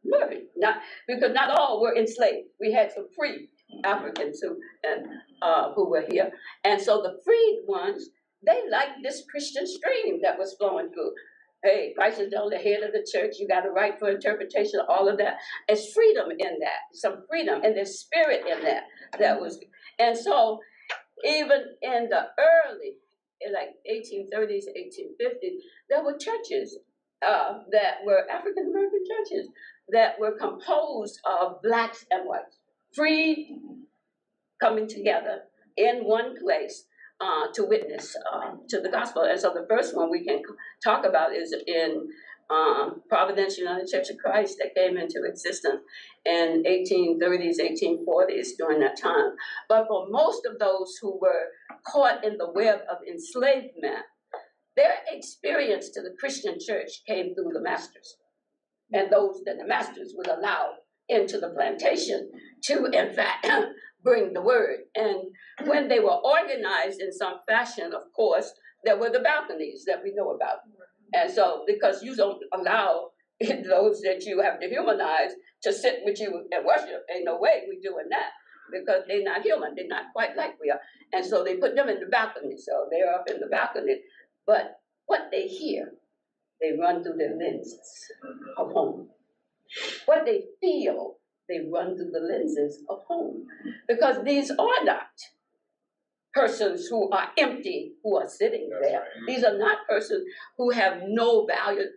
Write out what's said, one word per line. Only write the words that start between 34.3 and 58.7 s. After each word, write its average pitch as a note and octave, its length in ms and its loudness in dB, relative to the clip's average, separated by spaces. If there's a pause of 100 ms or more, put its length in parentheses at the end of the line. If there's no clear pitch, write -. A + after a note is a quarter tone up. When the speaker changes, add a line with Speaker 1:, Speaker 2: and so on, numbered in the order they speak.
Speaker 1:
coming A3 260 2
together G3+ 580 -2 (320)
in A#3+ 280 2
one A3+ 340 0
place, - 480 -2 (340)
uh, D#3+ 340 0
to G#3 100 0
witness, - 500 -2 (160)
uh, - 260 -6 (120)
to G#3 120 -2
the F#3 100 -4
gospel. G3+ 320 0
And F3+ 180 2
so F#3+ 140 2
the E3+ 160 -6
first - 260 2
one E4 140 0
we F4 140 -2
can G#4+ 180 -2 (420)
talk C4+ 220 2
about D#3+ 280 2
is - 200 -6 (120)
in, D#3+ 420 -2 (420)
um, - 580 2
Providence G3 500 2
United F3+ 300 -4
Church - 220 -2
of - 80 -10
Christ - 400 0
that - 160 -4
came F#3 220 4
into D#3 280 -4
existence - 560 -4 (440)
in E3 420 2
eighteen F3+ 520 4
thirties, F3 400 2
eighteen E3 460 0
forties F3 520 2
during D#3 240 2
that - 160 2
time. - 380 0 (340)
But A3 200 4
for F#3+ 200 -2
most C4+ 380 2
of A3 120 -6
those F#3+ 420 0
who G3 180 -6
were F3 320 2 (340)
caught - 400 4
in G#3 120 -2
the E3+ 160 -6
web G#3 360 4
of F3+ 100 -6 (100)
enslavement, B3 960 -2 (720)
their D4 220 4 (120)
experience - 800 -4
to - 120 -12
the - 180 -12
Christian G#3 400 -6
church - 480 -8
came F#3+ 260 -4
through E3+ 180 -4
the - 100 -4
masters, - 540 -8 (760)